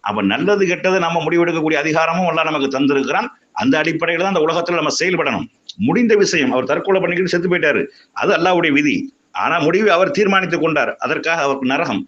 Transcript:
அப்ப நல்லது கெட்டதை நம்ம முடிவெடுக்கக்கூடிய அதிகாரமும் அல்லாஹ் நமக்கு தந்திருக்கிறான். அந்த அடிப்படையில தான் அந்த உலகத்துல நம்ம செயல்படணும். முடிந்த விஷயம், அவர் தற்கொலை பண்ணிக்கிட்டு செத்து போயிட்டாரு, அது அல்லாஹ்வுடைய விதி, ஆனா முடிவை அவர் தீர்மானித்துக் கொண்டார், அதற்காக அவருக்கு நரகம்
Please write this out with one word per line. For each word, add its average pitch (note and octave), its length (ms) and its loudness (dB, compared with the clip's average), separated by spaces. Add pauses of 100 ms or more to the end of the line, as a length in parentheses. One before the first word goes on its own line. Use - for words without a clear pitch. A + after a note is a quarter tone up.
அப்ப G#2 180 -2
நல்லது E3 440 2
கெட்டதை F3+ 340 0
நம்ம E3+ 220 -2
முடிவெடுக்கக்கூடிய D#3+ 560 0
அதிகாரமும் D#3+ 520 0
அல்லாஹ் D#3+ 200 0
நமக்கு C#3 200 -2
தந்திருக்கிறான். C#3 580 0 (240)
அந்த C4 280 0
அடிப்படையில E3 440 -2
தான் G3 100 0
அந்த D#3+ 120 2
உலகத்துல E3+ 340 0
நம்ம D3+ 160 -2
செயல்படணும். D#3 500 -2 (320)
முடிந்த G#3 380 2
விஷயம், E3+ 360 2
அவர் B2+ 200 -2
தற்கொலை F#3 300 0
பண்ணிக்கிட்டு F3 320 -2
செத்து F3 160 0
போயிட்டாரு, D#3 320 2 (320)
அது B2+ 200 0
அல்லாஹ்வுடைய E3+ 380 2
விதி, C#3 240 2 (360)
ஆனா C#3 280 -2
முடிவை F#3 320 2
அவர் F3 260 2
தீர்மானித்துக் F#3+ 480 0
கொண்டார், C#3+ 300 0
அதற்காக D#3 460 -4
அவருக்கு C3+ 260 -2
நரகம் C3 400 -2